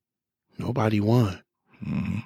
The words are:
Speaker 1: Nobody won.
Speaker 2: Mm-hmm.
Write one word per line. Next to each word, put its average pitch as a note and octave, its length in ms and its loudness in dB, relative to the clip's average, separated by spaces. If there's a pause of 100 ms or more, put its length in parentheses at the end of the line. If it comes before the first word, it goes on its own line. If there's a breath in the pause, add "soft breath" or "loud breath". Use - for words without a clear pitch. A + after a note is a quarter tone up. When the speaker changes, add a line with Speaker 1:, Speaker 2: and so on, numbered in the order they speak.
(580)
Speaker 1:
Nobody A2 420 0
won. G#2+ 420 2 (420)
Speaker 2:
Mm-hmm. F2+ 420 -4